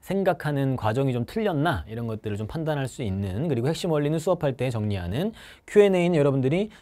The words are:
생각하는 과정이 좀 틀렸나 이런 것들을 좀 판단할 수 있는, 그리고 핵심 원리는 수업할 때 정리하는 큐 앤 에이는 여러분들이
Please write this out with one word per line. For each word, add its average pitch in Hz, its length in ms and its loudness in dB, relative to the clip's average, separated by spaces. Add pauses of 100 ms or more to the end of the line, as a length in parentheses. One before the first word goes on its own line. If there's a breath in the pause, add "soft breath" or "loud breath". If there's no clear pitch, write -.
생각하는 151 760 0
과정이 127 360 0
좀 120 140 -2
틀렸나 165 600 0
이런 113 180 -8
것들을 110 300 -6
좀 107 100 -4
판단할 147 400 -4
수 - 160 -8
있는, 98 460 -2
그리고 120 180 0
핵심 165 240 -2
원리는 147 300 0
수업할 160 360 0
때 127 140 -2
정리하는 107 640 -2 (340 loud breath)
큐 - 140 6
앤 196 160 6
에이는 175 200 4
여러분들이 143 540 2 (120 loud breath)